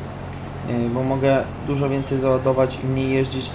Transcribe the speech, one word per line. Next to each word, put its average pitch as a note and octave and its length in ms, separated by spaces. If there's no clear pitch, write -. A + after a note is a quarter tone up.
e, A#2+ 200
bo B2+ 140
mogę C3+ 400
dużo C#3 220
więcej C3+ 300
załadować C3 640
i C3 40
mniej C3 240
jeździć, C3 440